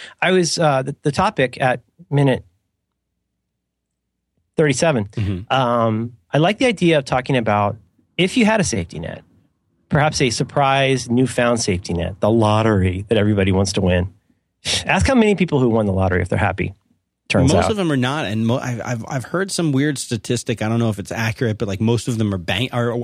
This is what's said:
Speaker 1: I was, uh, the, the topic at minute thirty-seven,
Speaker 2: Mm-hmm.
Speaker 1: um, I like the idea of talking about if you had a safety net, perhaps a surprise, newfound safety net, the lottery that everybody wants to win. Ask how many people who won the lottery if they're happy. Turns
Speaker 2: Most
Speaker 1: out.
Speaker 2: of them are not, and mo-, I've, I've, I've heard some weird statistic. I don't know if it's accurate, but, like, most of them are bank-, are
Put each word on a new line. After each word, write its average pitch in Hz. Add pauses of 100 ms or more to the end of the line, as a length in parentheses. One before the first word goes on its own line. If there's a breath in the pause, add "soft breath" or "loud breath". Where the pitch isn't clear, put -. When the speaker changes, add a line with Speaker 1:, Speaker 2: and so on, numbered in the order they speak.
(220 loud breath)
Speaker 1:
I 170
was, 180
uh, 147
the, 139
the 147
topic 165
at 127 (280)
minute 139 (2000)
thirty-seven, 147
Speaker 2:
Mm-hmm. 101
Speaker 1:
um, 120 (180)
I 147
like 185
the 262
idea 175
of 131
talking 131
about 104 (400)
if 185
you 220
had 220
a 180
safety 85
net, - (640)
perhaps 147
a 127
surprise, 135
newfound 120
safety 90
net, 87
the 104
lottery 107
that -
everybody 98
wants 95
to 101
win. 90 (720 loud breath)
Ask 180
how 269
many 214
people 160
who 127
won 110
the 95
lottery 92
if 92
they're 101
happy. 95 (560)
Turns 131
Speaker 2:
Most -
Speaker 1:
out. 226
Speaker 2:
of 214
them 175
are 139
not, 131
and 110
mo-, 120
I've, 120
I've, 113
I've 135
heard 190
some 160
weird 139
statistic. -
I 107
don't 117
know 117
if 98
it's -
accurate, 110
but, 113
like, 95
most 113
of 117
them 104
are 92
bank-, 92
are 120